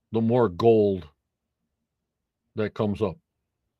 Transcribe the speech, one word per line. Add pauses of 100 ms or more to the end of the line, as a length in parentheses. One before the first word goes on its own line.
(120)
the
more
gold (1500)
that
comes
up." (600)